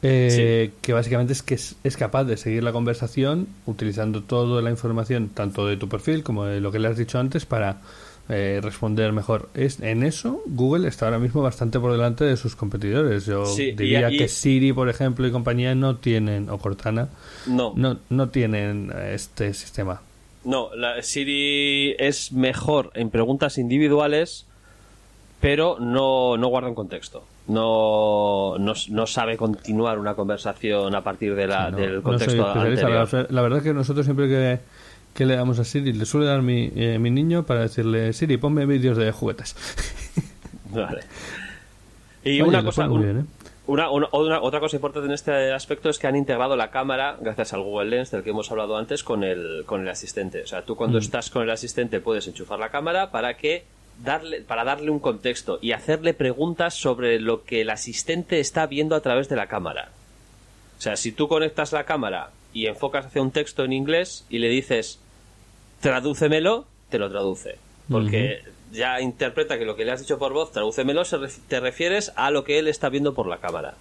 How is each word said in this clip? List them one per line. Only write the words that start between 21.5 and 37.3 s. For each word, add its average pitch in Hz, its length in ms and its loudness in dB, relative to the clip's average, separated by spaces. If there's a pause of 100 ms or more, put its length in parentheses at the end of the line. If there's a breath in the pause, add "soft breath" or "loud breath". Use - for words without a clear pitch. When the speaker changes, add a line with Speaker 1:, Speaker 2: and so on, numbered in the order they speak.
Speaker 2:
es 139 360 -2
mejor 131 640 2
en 113 140 -2
preguntas 135 480 0
individuales, 147 880 2 (920 soft breath)
pero 151 400 4
no, 127 560 4
no 120 140 2
guarda 127 180 0
un 120 80 -4
contexto. 95 480 -10 (220)
No, 107 1120 4
no, 101 160 0 (160)
no 107 180 0
sabe 117 280 0
continuar 110 640 0
una 104 160 -2
conversación 101 800 -2
a 98 80 0
partir 101 320 -2
de 98 100 2
la, 95 200 0
Speaker 1:
Sí, 87 80 -2
no, 98 40 -4
Speaker 2:
del 98 100 0
Speaker 1:
no 95 80 -2
soy 98 80 -2
Speaker 2:
contexto 117 440 2
Speaker 1:
especialista. 113 400 2
Speaker 2:
anterior. 117 420 2
Speaker 1:
La, 135 60 -2
la 127 60 4
verdad 123 180 4
es 143 60 -4
que 156 80 2
nosotros 139 320 0
siempre 139 240 2
que, 131 300 2 (540 loud breath)
que 131 120 2
le 131 100 4
damos 123 240 2
a 117 60 2
Siri, 139 260 0
le 110 140 0
suele 147 200 2
dar 139 160 4
mi, 123 320 2
eh, 113 260 2
mi 120 120 4
niño 160 340 2